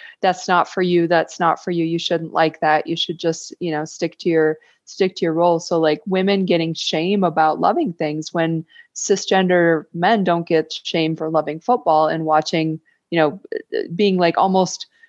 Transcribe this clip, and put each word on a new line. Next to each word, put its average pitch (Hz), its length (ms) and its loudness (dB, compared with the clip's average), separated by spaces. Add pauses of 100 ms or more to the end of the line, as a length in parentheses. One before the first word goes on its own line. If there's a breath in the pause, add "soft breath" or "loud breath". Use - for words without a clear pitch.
(200 loud breath)
That's 185 280 0
not 180 200 2
for - 140 -4
you, 175 260 2
that's 170 320 0
not 165 220 0
for - 80 -6
you, 170 140 -2
you 165 140 -2
shouldn't 165 340 -4
like 160 280 0
that, 156 260 2
you 165 100 -4
should 165 220 -6
just, - 420 -4
you 175 100 -4
know, 151 140 -4
stick 160 340 -6
to - 100 -2
your 156 300 2 (260 soft breath)
stick 190 320 -2
to - 80 -4
your 165 80 0
role. 170 280 2
So, 170 200 -2
like, 151 260 2
women 190 380 0
getting 165 300 0
shame 185 500 -2
about 156 360 0
loving 220 320 0
things 156 420 -6
when 165 300 -2 (300 loud breath)
cisgender 180 1000 2
men 190 320 2
don't 170 220 0
get 160 260 0 (120)
shame 160 320 -2
for 160 140 -6
loving 156 300 -2
football 156 480 2
and 160 160 -2
watching, 156 560 0 (300)
you 170 80 0
know, 156 220 2 (540)
being, 196 240 2
like, 170 180 2
almost 185 500 0 (220 soft breath)